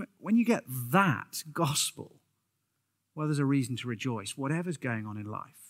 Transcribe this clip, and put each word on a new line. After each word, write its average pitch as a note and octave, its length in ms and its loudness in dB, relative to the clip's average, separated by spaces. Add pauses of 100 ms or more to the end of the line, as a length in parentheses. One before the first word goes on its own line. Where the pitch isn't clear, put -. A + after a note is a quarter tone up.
(180)
when G#3 200 2
you A#3 80 6
get A3 220 2
that C3 840 2
gospel, - 720 -2 (920)
well, D3+ 120 -2
there's D3 120 2
a C#3+ 40 4
reason C3+ 340 2
to B2 120 -8
rejoice, A2 480 -4
whatever's D#3 400 -2
going A2+ 280 -4
on G#2+ 120 -8
in G#2+ 80 -8
life. - 440 -12